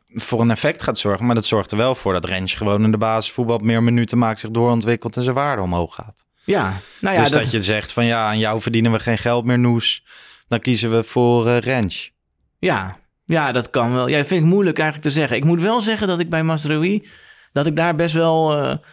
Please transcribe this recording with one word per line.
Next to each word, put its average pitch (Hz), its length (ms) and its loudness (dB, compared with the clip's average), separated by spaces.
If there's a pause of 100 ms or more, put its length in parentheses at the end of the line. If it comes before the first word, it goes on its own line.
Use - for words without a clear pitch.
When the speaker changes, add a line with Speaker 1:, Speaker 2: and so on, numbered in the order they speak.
(140)
Speaker 1:
voor 113 280 -4
een 117 100 4
effect 147 300 -2
gaat 120 160 -2
zorgen. 101 280 -2
Maar 120 100 2
dat 110 100 0
zorgt 104 260 0
er 104 60 -4
wel 123 180 2
voor - 180 -2
dat 87 120 -2
Rens 92 280 -4
gewoon 104 300 0
in 110 80 4
de 107 60 2
basis 110 360 -2
voetbal 117 240 -2
meer 113 260 0
minuten 117 340 2
maakt, 113 220 0
zich 107 100 -10
doorontwikkelt 117 640 0
en 123 80 -4
zijn 127 120 -2
waarde 139 260 -2
omhoog 87 340 -2
gaat. - 300 -18 (200)
Speaker 2:
Ja, 131 280 -2 (280)
nou 196 140 -2
ja, 165 60 2
Speaker 1:
Dus 143 100 2
dat 127 120 2
Speaker 2:
dat 123 80 -2
Speaker 1:
je 117 100 0
zegt 104 320 -2
van, 120 120 0
"Ja, 117 220 0
aan 107 120 0
jou 110 220 -2
verdienen 117 300 2
we 110 80 2
geen 117 180 -2
geld 120 280 0
meer, 123 140 2
Noes. 120 460 0 (420)
Dan 117 120 -2
kiezen 113 360 0
we 113 80 2
voor, 120 440 2
eh, 120 100 2
Rens." 117 540 -4 (480)
Speaker 2:
Ja. 98 380 -4 (280)
Ja, 156 260 0
dat 120 180 -2
kan 120 240 0
wel. 127 140 0
Ja, 143 100 0
dat 143 100 0
vind 175 160 2
ik 160 60 4
moeilijk 185 300 2
eigenlijk 151 280 -2
te 139 60 -2
zeggen. 139 240 0
Ik 135 60 -2
moet 170 180 2
wel 220 200 0
zeggen 214 260 -2
dat 175 120 -2
ik 170 100 -2
bij 160 140 -2
Mazraoui, 160 640 -2 (440)
dat 143 140 0
ik 156 100 0
daar 165 200 0
best 165 180 0
wel, 160 440 2
eh, 135 180 -2 (180)